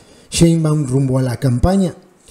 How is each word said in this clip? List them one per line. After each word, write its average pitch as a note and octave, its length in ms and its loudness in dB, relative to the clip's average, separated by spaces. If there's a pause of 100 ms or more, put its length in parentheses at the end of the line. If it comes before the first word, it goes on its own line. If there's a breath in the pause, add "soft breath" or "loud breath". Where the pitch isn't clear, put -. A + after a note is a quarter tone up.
(300 loud breath)
Sheinbaum D#3+ 560 2
rumbo C3 320 0
a C3 40 0
la B2 160 -6
campaña. E3+ 560 0 (360 soft breath)